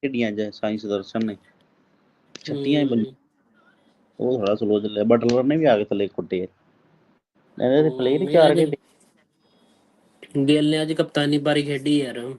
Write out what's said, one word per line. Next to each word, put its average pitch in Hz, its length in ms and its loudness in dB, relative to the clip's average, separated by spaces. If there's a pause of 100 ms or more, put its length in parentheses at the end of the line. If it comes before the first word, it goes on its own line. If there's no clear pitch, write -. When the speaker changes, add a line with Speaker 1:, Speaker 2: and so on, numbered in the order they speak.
Speaker 1:
ਖੇਡੀਆਂ 123 260 -2
ਅੱਜ 107 140 -4 (100)
ਸਾਈ 107 260 -4
ਸੁਦਰਸ਼ਨ 104 480 -4
ਨੇ। 101 100 -8 (1080)
ਛੱਤੀਆਂ 147 360 -2
ਹੀ 143 40 2
Speaker 2:
ਹੂੰ। 131 40 0
Speaker 1:
ਬੰਦੇ। 117 240 -2 (1080)
ਉਹ 127 180 -2
ਥੋੜ੍ਹਾ 104 160 0
ਸਲੋ 104 260 0
ਚੱਲਿਆ। 104 240 -2
ਬਟਲਰ 120 400 4
ਨੇ 143 120 2
ਵੀ 160 80 0
ਆ 120 140 4
ਕੇ 104 60 0
ਥੱਲੇ 101 240 -2
ਕੁੱਟੇ। 90 300 -6
ਇਹਦੇ - 1400 -4
ਤੇ 156 80 2
Speaker 2:
ਉਹ - 0 -
Speaker 1:
ਪਲੇਅਰ 131 320 0
ਹੀ - 40 -2
Speaker 2:
ਨਹੀਂ, - 20 -4
Speaker 1:
ਚਾਰ 156 200 6
Speaker 2:
ਅੱਜ 156 80 4
Speaker 1:
ਖੇਡੇ। 156 200 0 (1700)
Speaker 2:
ਗਿੱਲ 151 240 2
ਨੇ 156 120 0
ਅੱਜ 156 100 -4
ਕਪਤਾਨੀ 151 460 0
ਬਾਰੀ 147 240 0
ਖੇਡੀ 143 360 0
ਯਾਰ। 123 400 -6